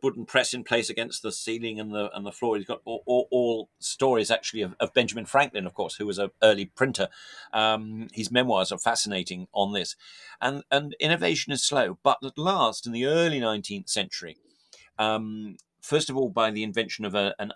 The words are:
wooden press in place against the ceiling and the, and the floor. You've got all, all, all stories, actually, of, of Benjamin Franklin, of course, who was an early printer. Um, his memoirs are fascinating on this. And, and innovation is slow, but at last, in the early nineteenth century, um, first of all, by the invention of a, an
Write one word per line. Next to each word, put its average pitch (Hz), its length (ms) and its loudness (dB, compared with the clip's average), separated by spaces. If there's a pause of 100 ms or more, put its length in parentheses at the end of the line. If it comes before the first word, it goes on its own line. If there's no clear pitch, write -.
wooden 123 240 -2
press - 260 2
in 123 100 -6
place 117 280 0
against 117 320 -6
the 110 100 -6
ceiling 113 480 -6
and 107 140 -8
the, 104 200 -4
and 101 120 -10
the 101 60 -10
floor. 113 260 0
You've 98 80 -8
got - 180 -8
all, 113 220 -8
all, 123 240 4
all 120 480 2
stories, 120 520 2
actually, 113 300 0
of, 95 180 -4
of 113 140 0
Benjamin 117 320 2
Franklin, 131 400 2
of 90 80 -8
course, 87 220 -6
who 107 120 -4
was 95 120 -2
an 98 120 -2 (120)
early 101 240 6
printer. 135 420 0 (460)
Um, 110 580 0
his 107 180 -6
memoirs 120 400 4
are 95 80 -4
fascinating 92 760 -2
on 101 180 0
this. 95 240 -4 (420)
And, 139 320 -2
and 143 300 0
innovation 165 520 0
is 165 120 -2
slow, 110 380 0
but 135 200 4
at 135 140 -10
last, 156 500 2
in 120 60 -8
the 120 140 -2
early 160 340 2
nineteenth 104 480 -2
century, 95 480 -4 (640)
um, 107 580 -2 (240)
first 156 280 0
of 131 80 -4
all, 131 120 2
by 110 240 2
the 107 100 -4
invention 110 420 -4
of 98 120 -4
a, 101 240 2
an 104 160 -8